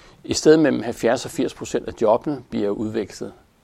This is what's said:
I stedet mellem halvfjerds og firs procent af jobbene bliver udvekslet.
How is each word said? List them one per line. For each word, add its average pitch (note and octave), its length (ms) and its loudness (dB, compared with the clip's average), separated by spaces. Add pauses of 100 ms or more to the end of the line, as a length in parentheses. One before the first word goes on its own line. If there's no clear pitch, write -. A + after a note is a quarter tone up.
(240)
I - 100 -6
stedet D#3 260 6
mellem B2 240 2
halvfjerds A#2+ 420 -2
og B2 60 -12
firs - 220 -4
procent - 340 -8
af A2+ 40 -8 (100)
jobbene A#2+ 480 2
bliver G#2+ 200 -2
udvekslet. G#2+ 640 -6 (300)